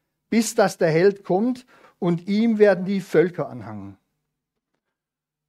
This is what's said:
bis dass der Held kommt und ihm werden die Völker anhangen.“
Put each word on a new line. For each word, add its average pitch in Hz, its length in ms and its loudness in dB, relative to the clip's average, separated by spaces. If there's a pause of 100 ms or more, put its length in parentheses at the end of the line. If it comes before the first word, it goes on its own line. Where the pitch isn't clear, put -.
(300)
bis 226 240 0
dass 190 240 0
der 175 120 0
Held 190 340 0
kommt 233 420 -4 (320)
und 175 280 -4
ihm 214 300 0
werden 190 300 4
die 196 160 -4
Völker 160 480 0
anhangen.“ 104 480 -14 (1500)